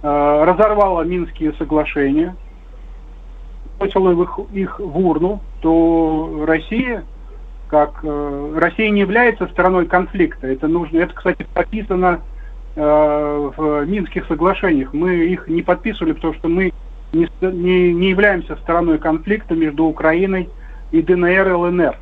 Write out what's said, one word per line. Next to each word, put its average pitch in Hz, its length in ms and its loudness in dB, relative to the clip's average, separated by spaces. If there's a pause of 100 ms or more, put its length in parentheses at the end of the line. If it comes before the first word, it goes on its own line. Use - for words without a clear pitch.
э, 147 400 4
разорвало 190 600 4
Минские 165 500 -2
соглашения, 151 800 0 (1400)
бросило 190 320 2 (100)
их, 180 180 -2 (120)
их 190 280 -4
в 165 200 -6
урну, 180 400 2 (220)
то 165 840 2
Россия, 214 600 -2 (640)
как, 147 340 2
э, 147 540 -6
Россия 175 320 2
не 202 120 4
является 214 460 2
стороной 180 380 2
конфликта. 180 640 0
Это 135 200 -2
нужно, 165 300 0
это, 170 160 0
кстати, - 400 -4
прописано, 180 680 0 (560)
э, 147 800 2
в 147 300 0
Минских 185 420 -4
соглашениях. 160 680 0
Мы 175 220 0 (120)
их 180 200 -2
не 170 140 0
подписывали, 175 520 -2
потому 156 200 -4
что - 160 -6
мы 180 220 2 (400)
не 165 140 2
ст-, 185 260 -2
не, 180 420 2
не 180 160 2
являемся 185 480 2
стороной 170 420 0
конфликта 165 560 -2
между 156 300 0
Украиной 170 640 0 (420)
и 160 100 4
Д 165 120 2
Н 175 120 4
Р, 190 220 2
Л 175 180 0
Н 175 160 0
Р. 131 200 0